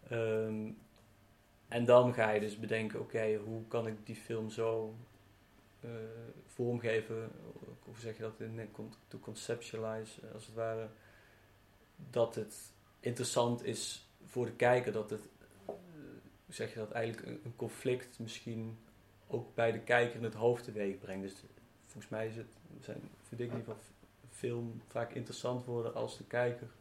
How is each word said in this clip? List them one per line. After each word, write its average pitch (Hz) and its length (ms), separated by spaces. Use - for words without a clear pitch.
Ehm, 110 600
en 120 180
dan 123 280
ga 110 160
je 107 100
dus 104 200
bedenken: 110 400
oké, 110 460
hoe 113 220
kan 113 200
ik 107 180
die 117 100
film 110 340
zo, 113 460
eh, 117 100
vormgeven, 113 880
hoe - 140
zeg 113 200
je - 40
dat, 110 180
in, 113 320
con-, 113 220
to - 120
conceptualize, 110 1000
eh, 110 120
als 107 120
het 110 100
ware, 113 320
dat 120 260
het - 380
interessant 120 640
is - 460
voor 123 200
de 113 60
kijker, 123 400
dat 107 180
het, 107 120
eh, - 80
hoe - 100
zeg 110 180
je 113 60
dat, 107 120
eigenlijk 113 360
een, 120 160
een 120 120
conflict - 640
misschien 113 580
ook - 260
bij 117 160
de 104 80
kijker 120 360
in 113 80
het 110 100
hoofd 120 300
teweeg 101 340
brengt. 95 260
Dus 95 200
volgens - 260
mij 110 160
is 110 80
het, - 220
zijn, - 220
vind 120 200
ik 120 100
in 120 60
ieder 113 160
geval - 20
f-, - 160
film 117 580
vaak 117 260
interessant 123 520
worden 117 280
als 117 240
de - 60
kijker. 123 440